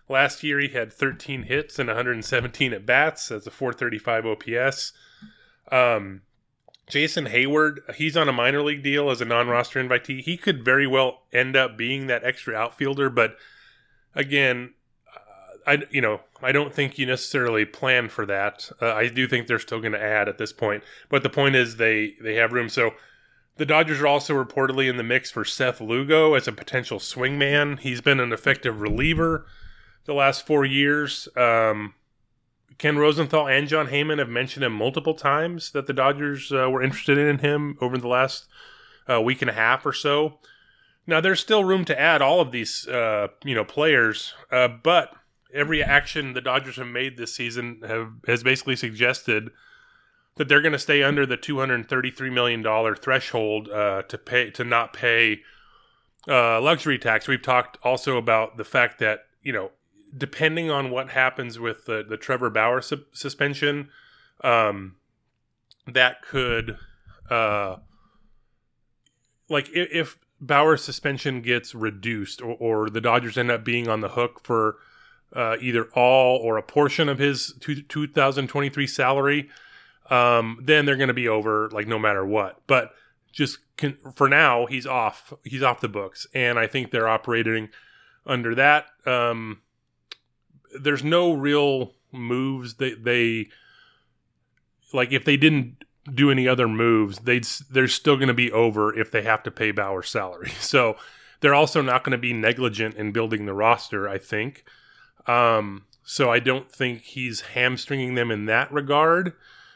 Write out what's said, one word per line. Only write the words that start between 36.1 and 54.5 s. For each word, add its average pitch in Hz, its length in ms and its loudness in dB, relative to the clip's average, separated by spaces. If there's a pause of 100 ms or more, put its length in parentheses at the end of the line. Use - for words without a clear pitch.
uh, 131 180 2
were 131 140 -2
interested 135 340 0
in 143 220 2
him 147 420 -2
over 127 160 -2
the 123 120 -6
last, 127 400 0 (600)
uh, 117 140 2
week 127 200 0
and 123 60 0
a 110 60 0
half 117 320 2
or 135 60 -2
so. 147 480 -2 (640)
Now, 165 140 2
there's 185 180 2
still 214 240 2
room 185 220 2
to 151 140 -2
add 156 220 6
all 147 200 6
of 139 100 2
these, 120 380 -6
uh, 110 400 0 (160)
you 139 100 -4
know, 110 100 0
players, 127 720 2 (160)
uh, 127 160 4
but 147 480 2 (400)
every 147 300 0
action 139 480 0
the 123 80 -6
Dodgers 131 340 -2
have 127 140 -12
made 123 280 -6
this 117 160 -10
season 120 540 -8
have, 113 240 -6 (160)
has 120 160 2
basically 131 320 0
suggested 113 760 -2 (840)
that 143 140 -4
they're 143 120 8
gonna 151 160 2
stay 143 280 2
under 143 200 2
the 123 120 -2
two 139 240 -6
hundred 127 280 -4
thirty-three 127 420 -4
million 123 300 0
dollar 110 360 0
threshold, 110 720 -2
uh, 101 340 -2
to - 160 -12
pay, 123 320 -2